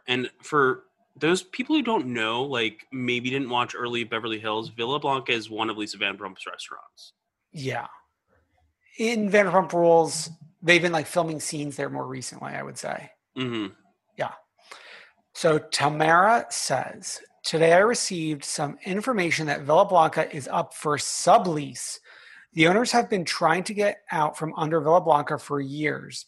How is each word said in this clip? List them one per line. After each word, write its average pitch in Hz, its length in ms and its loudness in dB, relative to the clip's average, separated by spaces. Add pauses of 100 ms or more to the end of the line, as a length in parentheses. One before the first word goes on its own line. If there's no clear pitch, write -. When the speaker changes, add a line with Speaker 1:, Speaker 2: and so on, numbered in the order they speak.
Speaker 1:
And 123 220 0 (120)
for 131 420 2 (340)
those 170 260 2
people - 320 -4
who 302 60 2
don't 220 260 -2
know, 117 360 -2
like, 117 480 -4
maybe 123 380 -4
didn't 135 200 -2
watch 120 260 -2
early 120 280 -4
Beverly 113 360 -6
Hills, 110 300 -4
Villa 120 300 -4
Blanca 135 340 -2
is 110 160 -4
one 110 200 -4
of 104 80 -6
Lisa 107 200 -8
Vanderpump's 98 500 -8
restaurants. - 640 -18 (380)
Speaker 2:
Yeah. 127 360 -8 (1120)
In 220 320 0
Vanderpump 185 440 4
Rules, 165 560 4 (320)
they've 170 200 6
been, 175 120 0
like, 151 140 -2
filming 160 320 -2
scenes 147 360 -6
there 139 140 -6
more 135 180 -8
recently, 135 460 -12
I 139 100 -8
would 135 140 -14
say. - 340 -10 (260)
Speaker 1:
Mm-hmm. 117 360 -6 (440)
Speaker 2:
Yeah. 135 140 -6 (1040)
So 156 260 2
Tamara 160 920 4
says, - 720 -6 (220)
Today 165 300 4
I 175 60 8
received 165 640 0
some 147 400 -6
information 185 640 -2
that 147 140 -2
Villa 156 240 6
Blanca 160 480 2
is 147 140 -10
up - 280 -2
for 147 220 -2
sublease. 160 1040 0 (540)
The 160 140 6
owners 214 240 2
have 240 180 2
been 185 160 -2
trying 170 380 0
to 214 100 -8
get 202 280 -2 (100)
out 156 260 0
from 156 180 -6
under 160 240 -2
Villa 160 220 4
Blanca 151 380 2
for 143 200 -6
years. 139 680 -6